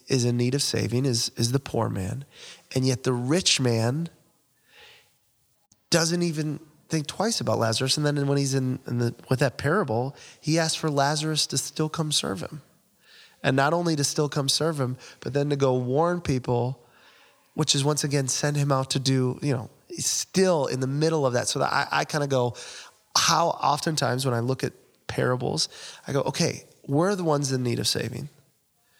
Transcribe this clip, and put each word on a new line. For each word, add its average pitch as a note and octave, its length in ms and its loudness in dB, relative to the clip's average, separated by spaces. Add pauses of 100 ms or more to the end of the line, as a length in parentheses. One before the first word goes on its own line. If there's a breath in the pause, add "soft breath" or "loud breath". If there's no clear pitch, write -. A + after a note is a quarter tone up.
is B2+ 180 2
in A#2+ 120 2
need A#2+ 160 2
of C#3 80 0
saving, A2+ 440 0
is, A#2+ 320 0
is A#2 160 0
the C#3 60 2
poor A2+ 300 -2
man. A2 360 -6 (500 loud breath)
And C3 100 2
yet B2+ 180 0
the C3 100 2
rich C3 460 2
man B2 500 0 (1800 loud breath)
doesn't E3+ 320 2
even D#3 380 -2 (300)
think D#3 180 -2
twice A3+ 340 -2
about A#2 160 0
Lazarus. A2+ 400 0
And D3+ 80 0
then C#3+ 220 2
when C#3 100 2
he's C3+ 160 0
in, C3 340 0
in A#2+ 120 -2
the, A#2+ 160 0 (140)
with B2+ 100 2
that C3+ 180 0
parable, C#3 580 0 (260 loud breath)
he D#3 180 0
asks D#3+ 160 0
for D#3+ 140 -2
Lazarus D3 580 0
to C#3+ 100 -4
still - 320 -2
come D#3 220 -2
serve D#3+ 300 -2
him. D3 200 -10 (800 loud breath)
And C3+ 140 2
not C#3 180 4
only E3+ 220 2
to C#3+ 80 0
still D3+ 260 0
come C#3 200 -2
serve D#3 300 0
him, B2+ 180 -2 (240 loud breath)
but B2+ 120 -6
then C#3+ 160 0
to D3 60 0
go C3+ 200 4
warn C#3+ 460 0
people, B2 580 -2 (760 soft breath)
which - 220 0
is C3+ 80 2
once D3 200 0
again C#3 240 0
send D3 300 0
him C#3+ 140 2
out C3 200 0
to C#3 80 0
do, B2+ 420 2
you C#3+ 120 0
know, G#2+ 160 -4 (180)
he's - 200 -6
still F3+ 580 2
in C3 140 -2
the C3 80 0
middle D3+ 380 2
of B2 80 2
that. A2+ 140 0
So - 120 0
that C3+ 120 2
I, C#3 200 2
I D3+ 140 0
kinda D3 220 -2
go, B2 280 2 (600 loud breath)
how E3+ 340 4
oftentimes C#3 760 0
when B2+ 80 0
I A#2 60 0
look B2 240 -2
at B2 100 -4 (340)
parables, B2+ 600 0 (380 loud breath)
I B2+ 40 -6
go, C3+ 120 2
"Okay, - 420 -2 (220)
we're E3+ 280 2
the F3+ 80 -4
ones C#3+ 300 0
in B2+ 100 0
need A#2+ 160 0
of A#2+ 80 -2
saving." B2 400 -4 (720 soft breath)